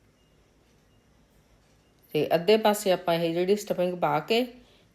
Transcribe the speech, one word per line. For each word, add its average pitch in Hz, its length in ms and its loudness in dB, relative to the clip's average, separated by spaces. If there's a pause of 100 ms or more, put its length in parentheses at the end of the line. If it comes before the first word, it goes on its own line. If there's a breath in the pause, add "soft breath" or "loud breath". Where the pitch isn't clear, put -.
(2000)
ਤੇ 151 220 0
ਅੱਧੇ 175 220 4
ਪਾਸੇ 208 360 0
ਆਪਾਂ 175 220 0
ਇਹ 165 200 -2
ਜਿਹੜੀ 180 220 2
ਸਟਫਿੰਗ 180 420 -4
ਪਾ 156 220 0
ਕੇ 226 260 -2 (480 soft breath)